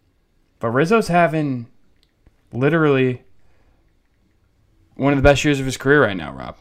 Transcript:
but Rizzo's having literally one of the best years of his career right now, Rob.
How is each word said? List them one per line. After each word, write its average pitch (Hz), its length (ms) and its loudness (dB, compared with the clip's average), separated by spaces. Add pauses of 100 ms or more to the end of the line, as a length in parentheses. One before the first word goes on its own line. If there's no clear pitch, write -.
(600)
but 117 100 -4
Rizzo's 165 380 0
having 151 580 0 (840)
literally 135 720 0 (1700)
one 139 180 0
of 143 60 0
the 131 40 0
best 139 220 4
years 147 160 2
of 131 60 -6
his 127 100 -6
career 139 280 2
right 101 120 -2
now, 73 160 -10
Rob. 65 280 -14